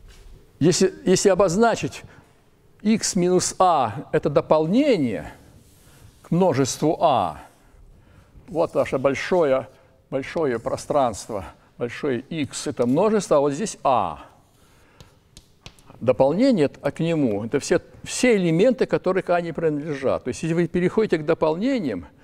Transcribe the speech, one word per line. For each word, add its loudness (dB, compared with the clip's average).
если, 2
если 4
обозначить 0
X 0
минус 0
А — 2
это 0
дополнение 0
к -10
множеству 0
А, 0
вот -2
наше 0
большое, 0
большое -4
пространство, -4
большое -4
X -8
это -2
множество, 2
а 4
вот 0
здесь -8
А. 0
Дополнение 2
т-, -20
а -2
к -6
нему — 0
это -2
все, 0
все 2
элементы, 2
которые -2
к -2
А 2
не -6
принадлежат. -2
То -8
есть, -8
если -2
вы 0
переходите 0
к -8
дополнениям, -2